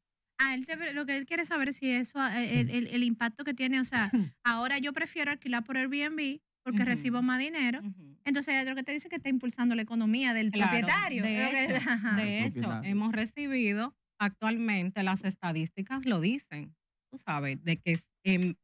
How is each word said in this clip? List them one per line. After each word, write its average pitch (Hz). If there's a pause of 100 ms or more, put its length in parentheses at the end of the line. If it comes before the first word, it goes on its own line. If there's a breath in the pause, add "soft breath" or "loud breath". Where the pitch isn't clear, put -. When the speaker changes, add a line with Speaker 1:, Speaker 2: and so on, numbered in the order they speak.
(380)
Speaker 1:
Ah, 269
él 262
te, 320
lo 285
que 277
él 269
quiere 339
saber 285
es 254
si 262
eso, 254
eh, 240
el, 233
Speaker 2:
Ujú. 240
Speaker 1:
el, 240
el 247
impacto 233
que 285
tiene, 262
o 254
sea, 220
Speaker 2:
<clears throat> 196
Speaker 1:
ahora 247
yo 285
prefiero 311
alquilar 247
por 262
Airbnb 285 (240)
porque 254
Speaker 3:
Ujú. 247
Speaker 1:
recibo 247
más 254
dinero. 277
Speaker 3:
Ujú. 185
Speaker 1:
Entonces, 285
hay 262
otro 262
que 262
te 285
dice 294
que 339
está 277
impulsando 240
la 226
economía 233
del 220
Speaker 3:
Claro, 202
Speaker 1:
propietario. 294
Speaker 3:
de 220
Speaker 1:
Creo 254
que 269
Speaker 3:
hecho, 262
Speaker 1:
<laughs> 254
ajá. 220
Speaker 3:
de 214
Speaker 2:
Del 208 (120)
Speaker 3:
hecho, -
Speaker 2:
propietario. 190
Speaker 3:
hemos 208
recibido 240 (240)
actualmente, 208
las 190
estadísticas 190
lo 196
dicen, 160 (360)
tú -
sabes, 143
de 165
que 170
s-, 165 (200)
em, 180